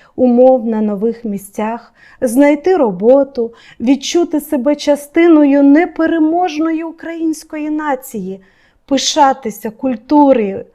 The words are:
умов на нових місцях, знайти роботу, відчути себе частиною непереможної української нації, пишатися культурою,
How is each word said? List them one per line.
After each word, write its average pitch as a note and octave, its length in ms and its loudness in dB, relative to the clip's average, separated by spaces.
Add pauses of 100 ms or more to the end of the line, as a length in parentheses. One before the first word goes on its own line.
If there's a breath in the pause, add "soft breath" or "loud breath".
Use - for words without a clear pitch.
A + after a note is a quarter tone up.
(160 soft breath)
умов B3 500 4
на G#3+ 160 -2
нових G#3+ 440 -4
місцях, G#3+ 680 -10 (280 soft breath)
знайти C#4+ 560 2
роботу, A#3+ 760 0 (260 loud breath)
відчути C#4+ 640 -2
себе C#4+ 340 -2
частиною D4 880 2
непереможної D#4+ 1200 0
української D#4+ 880 -8
нації, B3+ 720 -8 (440 soft breath)
пишатися C4+ 840 -2
культурою, B3 1040 0